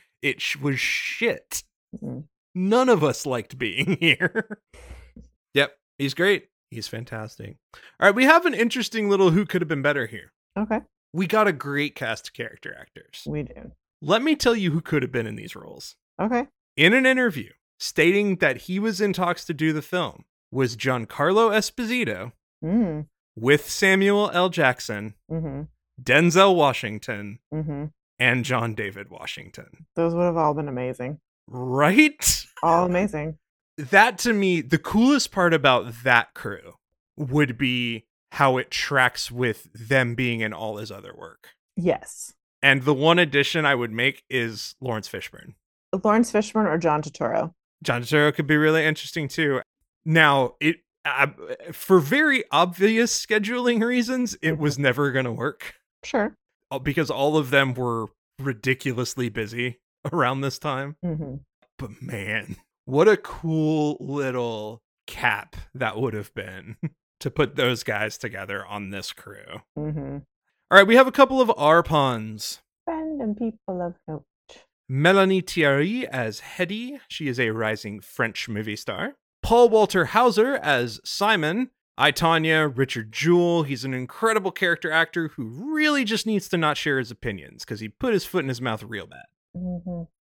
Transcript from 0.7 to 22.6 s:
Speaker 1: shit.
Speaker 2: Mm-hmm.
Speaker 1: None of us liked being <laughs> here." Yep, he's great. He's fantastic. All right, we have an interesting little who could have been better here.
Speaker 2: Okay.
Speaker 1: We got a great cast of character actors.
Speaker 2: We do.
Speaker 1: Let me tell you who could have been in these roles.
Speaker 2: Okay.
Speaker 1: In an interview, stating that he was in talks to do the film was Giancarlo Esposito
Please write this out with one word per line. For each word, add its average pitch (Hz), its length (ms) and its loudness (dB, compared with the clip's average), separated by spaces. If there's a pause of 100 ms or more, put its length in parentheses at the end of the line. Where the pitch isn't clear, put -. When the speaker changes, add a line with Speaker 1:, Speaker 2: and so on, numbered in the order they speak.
Speaker 1:
shit. - 840 -4 (320)
Speaker 2:
Mm-hmm. - 240 -12 (340)
Speaker 1:
None 220 360 4
of 185 120 6
us 139 220 0
liked 127 320 -6
being 131 400 -2
<laughs> - 40 -18
here." 175 600 0 (920)
Yep, 139 180 2 (260)
he's 139 160 -4
great. 185 340 0 (220)
He's 113 180 -12
fantastic. 110 680 -12 (180)
All - 60 -20 (280)
right, 202 60 6
we 254 100 4
have 330 200 6
an 330 100 2
interesting 220 540 -2
little 190 220 4
who 180 160 2
could 175 160 -2
have 156 60 -4
been 147 140 -4
better 143 240 0
here. 92 260 -18 (260)
Speaker 2:
Okay. 214 220 -2 (340)
Speaker 1:
We 180 120 0
got 214 220 2
a 185 40 2
great 143 420 -4
cast 113 340 -8
of - 60 -20
character - 440 -12
actors. - 480 -20
Speaker 2:
We 147 180 -6
do. - 280 -16 (300)
Speaker 1:
Let 190 200 0
me 302 140 0
tell 240 180 2
you 190 180 0
who 160 100 -2
could 151 200 -2
have 123 100 -6
been 117 140 -2
in 107 100 -10
these 104 200 -16
roles. - 400 -20 (240)
Speaker 2:
Okay. 240 280 -2 (280)
Speaker 1:
In 165 160 6
an 262 140 4
interview, 247 440 0 (300)
stating 196 560 2
that 135 260 0
he 185 160 -6
was 208 220 -2
in 202 140 0
talks 180 320 -4
to 170 80 -6
do 156 180 0
the 151 100 -2
film 170 420 -6 (280)
was 123 240 0
Giancarlo 143 720 2
Esposito 202 840 -2 (300)